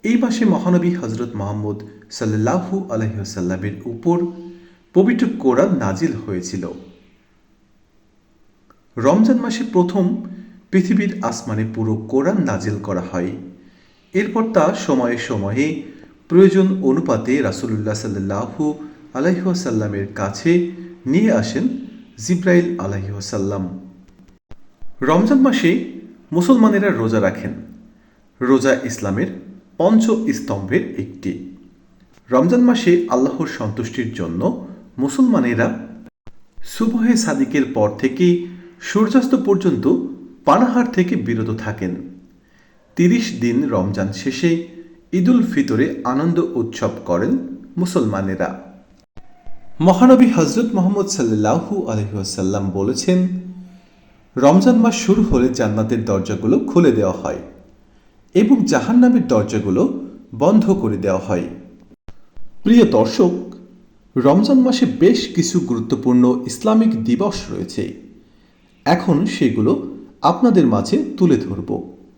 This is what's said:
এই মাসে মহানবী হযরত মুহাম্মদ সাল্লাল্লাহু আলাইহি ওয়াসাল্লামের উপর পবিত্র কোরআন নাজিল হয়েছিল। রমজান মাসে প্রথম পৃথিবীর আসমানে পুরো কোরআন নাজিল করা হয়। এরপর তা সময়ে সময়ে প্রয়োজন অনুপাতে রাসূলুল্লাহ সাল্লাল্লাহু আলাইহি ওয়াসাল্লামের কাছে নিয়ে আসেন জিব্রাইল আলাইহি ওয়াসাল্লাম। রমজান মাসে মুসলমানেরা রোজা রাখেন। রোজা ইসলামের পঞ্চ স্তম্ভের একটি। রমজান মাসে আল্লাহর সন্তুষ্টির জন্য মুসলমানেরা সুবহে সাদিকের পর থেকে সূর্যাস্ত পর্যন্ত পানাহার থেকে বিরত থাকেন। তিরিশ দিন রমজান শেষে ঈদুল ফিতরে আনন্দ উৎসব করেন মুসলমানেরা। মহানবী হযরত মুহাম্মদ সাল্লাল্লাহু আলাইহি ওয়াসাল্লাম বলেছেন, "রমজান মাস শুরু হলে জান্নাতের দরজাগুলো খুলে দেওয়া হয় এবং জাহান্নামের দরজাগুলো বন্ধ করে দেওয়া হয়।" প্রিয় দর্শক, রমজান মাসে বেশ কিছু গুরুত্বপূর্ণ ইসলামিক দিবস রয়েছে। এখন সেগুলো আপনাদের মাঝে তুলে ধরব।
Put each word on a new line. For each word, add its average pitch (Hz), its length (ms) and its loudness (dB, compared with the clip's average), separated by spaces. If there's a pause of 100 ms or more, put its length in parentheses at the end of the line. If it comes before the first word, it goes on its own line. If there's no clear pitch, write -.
এই 226 140 2
মাসে 233 280 0
মহানবী 175 480 2
হযরত 113 420 -6
মুহাম্মদ 104 480 -6 (260)
সাল্লাল্লাহু 135 800 -2
আলাইহি 110 260 -4
ওয়াসাল্লামের 95 560 -6 (140)
উপর 170 400 -2 (680)
পবিত্র 233 340 2 (120)
কোরআন 143 360 2
নাজিল 123 380 -2 (120)
হয়েছিল। 90 440 -8 (2250)
রমজান 208 400 4
মাসে - 260 -4
প্রথম 185 600 0 (480)
পৃথিবীর - 500 0
আসমানে 110 440 -4 (100)
পুরো 110 200 -2
কোরআন 151 480 0
নাজিল 104 400 -4
করা 90 280 -4
হয়। 87 200 -4 (840)
এরপর 220 300 -2 (100)
তা 170 220 4 (120)
সময়ে 120 300 0
সময়ে 117 680 -4 (440)
প্রয়োজন 190 560 4
অনুপাতে 131 580 0
রাসূলুল্লাহ 110 520 -4
সাল্লাল্লাহু 104 800 -6 (400)
আলাইহি 175 280 -2
ওয়াসাল্লামের 107 720 -4
কাছে 170 560 0 (340)
নিয়ে 185 260 2
আসেন 139 360 -2 (500)
জিব্রাইল 175 640 0
আলাইহি 196 320 -6
ওয়াসাল্লাম। 98 680 -6 (1200)
রমজান 196 380 4
মাসে - 600 2 (320)
মুসলমানেরা 202 580 4
রোজা 113 320 0
রাখেন। - 320 -2 (880)
রোজা 127 420 2
ইসলামের 110 440 -4 (500)
পঞ্চ 220 340 4 (220)
স্তম্ভের 98 680 -4
একটি। - 560 -10 (760)
রমজান 180 300 4
মাসে 180 480 4
আল্লাহর 135 380 0
সন্তুষ্টির 110 680 -6
জন্য 95 540 -4 (300)
মুসলমানেরা 127 920 0 (800)
সুবহে 226 500 0
সাদিকের 135 500 0
পর 107 240 0 (100)
থেকে 175 480 2 (340)
সূর্যাস্ত - 540 2
পর্যন্ত 175 720 0 (400)
পানাহার 226 460 2
থেকে 185 240 0
বিরত 110 420 -4
থাকেন। 95 380 -6 (1000)
তিরিশ 180 460 2
দিন 123 280 0
রমজান 98 440 -2
শেষে 165 540 -2 (460)
ঈদুল 208 300 4
ফিতরে 135 600 0
আনন্দ 156 500 0
উৎসব 120 360 -4 (160)
করেন 113 320 0 (400)
মুসলমানেরা। 98 840 -2 (1200)
মহানবী 226 480 6
হযরত 208 460 0
মুহাম্মদ 196 320 2
সাল্লাল্লাহু 117 800 0
আলাইহি 104 260 -4
ওয়াসাল্লাম 98 560 -4
বলেছেন, 131 580 0 (1120)
"রমজান 190 380 6
মাস 226 200 4
শুরু - 280 2
হলে 127 260 2
জান্নাতের 110 560 -2
দরজাগুলো 113 540 0
খুলে 170 320 4
দেওয়া 101 220 0
হয় - 240 -6 (960)
এবং 220 320 4
জাহান্নামের 240 600 4
দরজাগুলো 107 800 0 (300)
বন্ধ 196 380 4
করে 107 240 -2
দেওয়া 92 220 0
হয়।" 90 280 -4 (1160)
প্রিয় 233 220 8
দর্শক, 180 460 2 (880)
রমজান 185 420 4
মাসে 254 260 2
বেশ - 500 2
কিছু - 240 0
গুরুত্বপূর্ণ 123 840 2
ইসলামিক 220 580 0
দিবস 185 480 -2
রয়েছে। - 420 -8 (920)
এখন 175 400 2
সেগুলো - 720 0 (240)
আপনাদের 175 460 4
মাঝে 113 360 0 (140)
তুলে 165 200 4
ধরব। - 600 -8 (200)